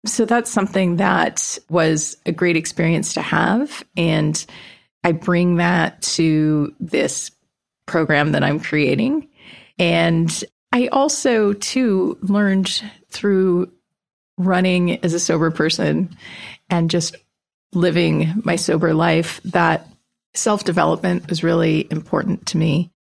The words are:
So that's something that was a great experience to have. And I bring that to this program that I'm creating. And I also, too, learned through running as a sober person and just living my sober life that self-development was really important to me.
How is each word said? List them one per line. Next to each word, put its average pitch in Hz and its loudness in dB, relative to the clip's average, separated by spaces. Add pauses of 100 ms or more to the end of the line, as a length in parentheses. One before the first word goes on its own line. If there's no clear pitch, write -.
So 220 0
that's 233 0
something 190 0
that - 0 (120)
was 160 0
a 170 -2
great 170 0
experience 165 -2
to 160 -2
have. 196 0 (140)
And 160 0 (580)
I 175 4
bring 175 0
that 175 0
to 156 0
this - -4 (540)
program 151 0
that 143 0
I'm 143 0
creating. 151 0 (500)
And 170 0 (280)
I 247 2
also, 240 2
too, 202 -2
learned 196 0 (260)
through 185 0 (680)
running 180 2
as 165 0
a 170 0
sober 160 0
person 160 0 (540)
and 170 0
just 170 -2 (580)
living 165 2
my 175 0
sober 165 0
life 165 0
that 170 0 (480)
self-development 180 0
was 165 -4
really 165 0
important 156 -4
to - -4
me. 156 0 (100)